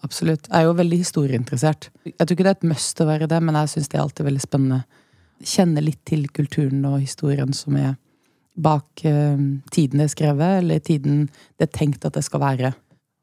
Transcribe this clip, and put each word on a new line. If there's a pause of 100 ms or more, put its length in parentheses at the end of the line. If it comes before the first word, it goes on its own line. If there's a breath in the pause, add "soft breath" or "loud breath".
absolutt.
Jeg
er
jo
veldig
historieinteressert. (140)
Jeg
tror
ikke
det
er
et
must
å
være
det,
men
jeg
synes
det
er
alltid
veldig
spennende. (580 soft breath)
Kjenne
litt
til
kulturen
og
historien
som
er (640)
bak,
eh, (340)
tiden
det
er
skrevet,
eller
tiden (280 soft breath)
det
er
tenkt
at
det
skal
være. (500)